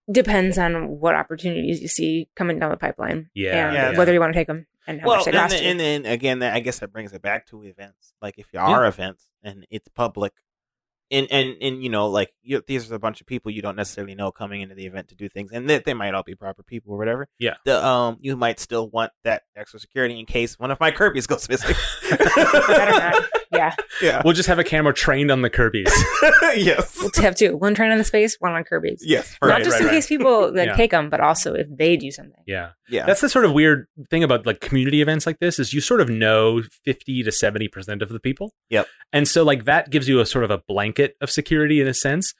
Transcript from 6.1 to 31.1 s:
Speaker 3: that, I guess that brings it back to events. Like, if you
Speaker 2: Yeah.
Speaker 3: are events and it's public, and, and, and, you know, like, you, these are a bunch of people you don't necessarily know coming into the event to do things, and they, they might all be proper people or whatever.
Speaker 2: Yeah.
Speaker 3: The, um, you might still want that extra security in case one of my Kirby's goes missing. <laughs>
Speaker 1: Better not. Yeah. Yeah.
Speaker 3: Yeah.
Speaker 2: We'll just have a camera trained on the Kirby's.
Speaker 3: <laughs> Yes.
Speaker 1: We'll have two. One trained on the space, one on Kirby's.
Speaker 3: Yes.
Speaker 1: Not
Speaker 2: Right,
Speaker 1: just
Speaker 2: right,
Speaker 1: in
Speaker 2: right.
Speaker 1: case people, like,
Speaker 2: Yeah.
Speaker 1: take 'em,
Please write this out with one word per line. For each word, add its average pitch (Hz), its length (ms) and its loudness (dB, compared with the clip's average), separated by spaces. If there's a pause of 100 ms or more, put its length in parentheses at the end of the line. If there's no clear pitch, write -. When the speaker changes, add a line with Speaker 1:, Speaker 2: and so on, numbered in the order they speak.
Speaker 3:
that, 123 160 -2
I 120 60 0
guess 120 180 -6
that 101 140 -12
brings 107 200 -14
it 92 80 -16
back 101 280 -6
to 107 160 -20
events. 98 580 -20
Like, 101 160 -12
if 104 140 -20
you 90 80 -8
Speaker 2:
Yeah. 92 80 0
Speaker 3:
are 117 180 4
events 95 380 -6 (180)
and 98 260 -18
it's 107 200 -14
public, 104 440 -6 (760)
and, 135 200 -2
and, 131 300 -2
and, 131 240 -8
you 127 40 -6
know, 107 200 0
like, 101 240 -2 (100)
you, 123 240 -4
these 120 240 -8
are 113 60 -10
a - 20 -8
bunch 110 220 -6
of - 80 -20
people 120 240 -10
you 107 100 -10
don't 101 140 -8
necessarily 98 400 -10
know 98 160 -6
coming 101 280 -12
into 95 140 -16
the 95 120 -16
event 92 220 -14
to - 60 -20
do 98 140 -14
things, 98 240 -14
and 120 180 -10
they, 147 80 2
they 135 160 -6
might 101 200 -6
all 95 100 -6
be 95 100 -16
proper 98 300 -14
people 107 280 -14
or 101 60 -10
whatever. 117 300 -6 (100)
Speaker 2:
Yeah. 120 160 -4 (100)
Speaker 3:
The, 131 200 0
um, 123 360 0
you 135 160 -6
might 120 220 -2
still 113 300 -6
want 113 240 -4 (100)
that 113 200 -2 (120)
extra 107 240 -20
security 120 400 -4
in 110 80 -16
case 117 320 -4
one 127 140 -6
of 135 80 -6
my 160 100 4
Kirby's 151 380 0
goes - 200 -4
missing. - 280 0 (140)
<laughs> - 200 -6
Speaker 1:
Better - 800 4
not. 349 240 2
Yeah. 453 120 2 (260)
Yeah. - 220 0 (280)
Speaker 3:
Yeah. 135 220 2
Speaker 2:
We'll 165 100 6
just 175 140 0
have 175 100 2
a 175 60 2
camera 151 280 2
trained 143 380 0
on 131 120 2
the 120 80 2
Kirby's. 113 480 2
Speaker 3:
<laughs> - 40 4 (540)
Yes. 202 440 0
Speaker 1:
We'll 196 100 -2 (120)
have 190 140 4
two. 175 200 4
One 202 180 0
trained 220 180 2
on 220 60 2
the 214 60 2
space, 220 360 0
one 180 120 -2
on 165 120 -4
Kirby's. - 400 -4
Speaker 3:
Yes. - 380 0
Speaker 1:
Not - 60 4
Speaker 2:
Right, - 140 6
Speaker 1:
just 349 120 2
Speaker 2:
right, - 80 4
Speaker 1:
in - 60 4
Speaker 2:
right. - 60 2
Speaker 1:
case 311 140 2
people, 254 460 2
like, 180 140 2
Speaker 2:
Yeah. 101 80 -2
Speaker 1:
take 226 160 2
'em, 151 180 0